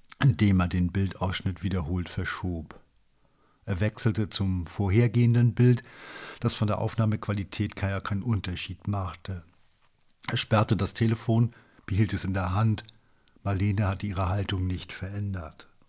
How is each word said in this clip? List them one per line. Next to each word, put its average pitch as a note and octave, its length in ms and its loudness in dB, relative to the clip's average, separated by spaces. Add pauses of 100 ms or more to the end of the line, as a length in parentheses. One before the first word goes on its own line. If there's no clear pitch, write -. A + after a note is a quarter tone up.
(220)
indem G2+ 400 6
er F2 60 2
den F2+ 240 0
Bildausschnitt F#2+ 720 -2
wiederholt F2+ 460 -2
verschob. F2 680 -6 (840)
Er F#2+ 160 -4
wechselte G#2+ 480 0
zum F#2 360 -2
vorhergehenden A#2 880 4
Bild, B2 300 4 (560)
das A#2+ 160 -2
von G#2+ 120 0
der G2 120 -2
Aufnahmequalität G#2+ 1040 -2
her G2 200 0
keinen G2 220 -4
Unterschied F#2 640 -4
machte. F#2 560 -6 (840)
Er A#2 100 -2
sperrte G#2+ 380 4
das F#2 180 -2
Telefon, A2+ 580 2 (340)
behielt G2+ 280 2
es F#2+ 120 -2
in F#2+ 80 -2
der F#2 200 0
Hand. G#2+ 300 2 (600)
Marlene G2+ 440 0
hatte G2 200 -2
ihre F#2+ 220 -2
Haltung F#2+ 360 -2
nicht F2+ 260 -4
verändert. G2 760 -8 (220)